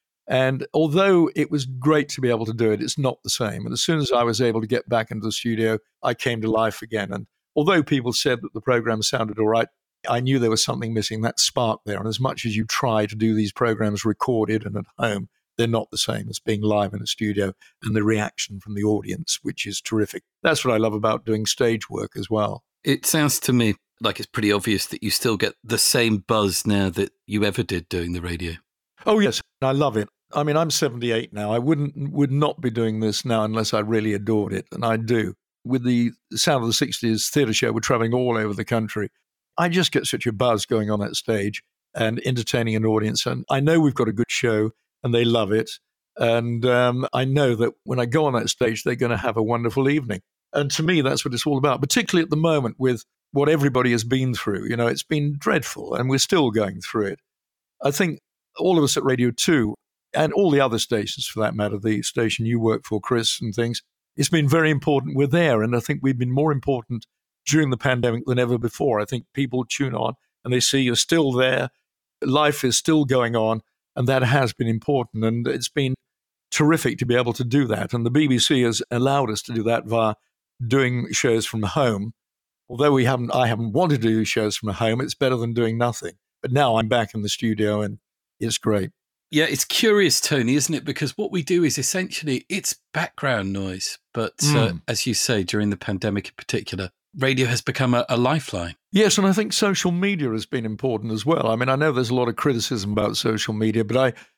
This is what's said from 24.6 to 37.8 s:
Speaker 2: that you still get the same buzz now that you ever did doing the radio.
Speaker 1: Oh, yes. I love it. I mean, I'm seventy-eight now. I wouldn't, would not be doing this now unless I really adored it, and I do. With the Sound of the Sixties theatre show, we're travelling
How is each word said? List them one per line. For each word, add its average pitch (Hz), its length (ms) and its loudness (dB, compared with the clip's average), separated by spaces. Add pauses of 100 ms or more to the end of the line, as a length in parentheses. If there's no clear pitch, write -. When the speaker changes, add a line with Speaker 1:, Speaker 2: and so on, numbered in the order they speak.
Speaker 2:
that - 140 -10
you 107 80 -4
still 110 280 0
get 101 160 -2 (100)
the 113 140 -4
same 113 400 4
buzz 101 480 0
now 101 240 2
that 95 220 -2 (140)
you 104 200 0
ever 104 180 0
did 87 240 -6
doing 87 240 -4
the 87 80 -4
radio. 85 340 -6 (520)
Speaker 1:
Oh, 220 140 4
yes. 160 220 0 (200)
I 131 100 0
love 139 240 0
it. 104 140 -2 (240)
I 147 100 0
mean, 147 140 0
I'm 160 140 0
seventy-eight 120 600 -2
now. 104 220 -4
I 120 60 0
wouldn't, 143 520 -2
would 143 200 0
not 147 280 0
be 123 100 -2
doing 113 300 -2
this 110 240 -2
now 113 200 0
unless 110 300 -2
I 113 60 2
really 107 340 0
adored 101 380 0
it, 98 220 -6
and - 100 -10
I 113 140 0
do. 110 380 0 (280)
With 123 220 -2
the 120 260 2 (220)
Sound 139 300 0
of 113 40 -2
the 117 60 0
Sixties 113 560 -2
theatre 131 240 2
show, 117 180 0
we're 113 80 -2
travelling 117 340 0